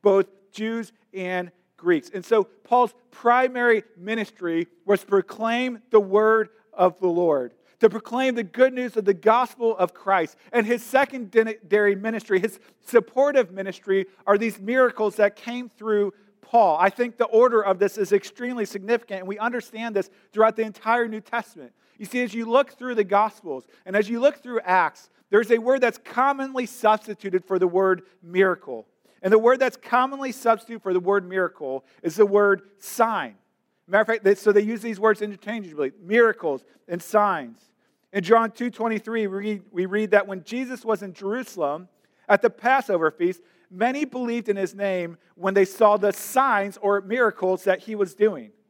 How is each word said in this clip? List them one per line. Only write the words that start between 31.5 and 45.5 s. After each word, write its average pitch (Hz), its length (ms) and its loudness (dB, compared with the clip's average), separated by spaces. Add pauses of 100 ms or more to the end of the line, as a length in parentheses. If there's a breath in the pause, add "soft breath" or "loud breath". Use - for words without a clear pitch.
is 165 140 -6
the 208 100 6
word 202 380 2 (160)
sign. 190 560 -4 (520)
Matter 196 140 2
of 208 60 0
fact, 226 160 -4
they, 196 120 4
so 208 160 0
they 208 100 6
use 214 200 -6
these 220 180 -8
words 214 220 2
interchangeably, 190 680 -8 (100)
miracles 208 600 0 (240 soft breath)
and 170 140 -8
signs. 175 580 -2 (520)
In 196 120 -4
John 226 280 4
two 240 180 -8
twenty-three, 220 580 -6
we 190 100 -8
read, 202 240 -6 (100)
we 180 140 -4
read 208 260 -2
that 202 160 4
when 190 160 -12
Jesus 247 400 -10
was 214 180 -2
in 196 120 -14
Jerusalem 180 760 -6 (400)
at 202 140 2
the 226 80 2
Passover 202 640 -2
feast, 180 300 -4 (280 soft breath)
many 247 340 -4
believed 240 460 -6
in 196 80 -2
his 190 180 -6
name 185 420 -6 (180)
when 190 180 -4